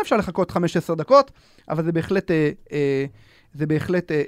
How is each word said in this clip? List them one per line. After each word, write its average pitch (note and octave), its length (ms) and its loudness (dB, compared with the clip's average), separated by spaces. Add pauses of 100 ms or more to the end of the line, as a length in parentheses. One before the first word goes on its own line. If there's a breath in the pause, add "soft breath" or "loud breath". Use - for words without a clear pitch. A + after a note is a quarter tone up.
אפשר C#4+ 140 0
לחכות F#3 340 -2
חמש F3 260 0
עשר E3+ 180 -2
דקות, C4 360 4 (380 soft breath)
אבל D#3+ 160 -2
זה E3+ 80 0
בהחלט, F#3 380 -2
אה, D#3 200 2 (220)
אה, C#3 320 0 (500 soft breath)
זה D3 120 -4
בהחלט, E3+ 460 -2
אה, D3 160 0